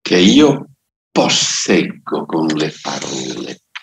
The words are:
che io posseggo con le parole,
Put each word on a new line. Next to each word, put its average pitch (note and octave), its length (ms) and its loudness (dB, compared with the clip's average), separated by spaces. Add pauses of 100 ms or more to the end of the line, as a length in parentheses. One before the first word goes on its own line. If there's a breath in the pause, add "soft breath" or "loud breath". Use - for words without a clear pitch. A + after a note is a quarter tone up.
che - 160 0
io B2 520 4 (420)
posseggo - 1120 -2
con D#2+ 220 -2
le D2+ 340 -2
parole, C#2 840 -10 (200)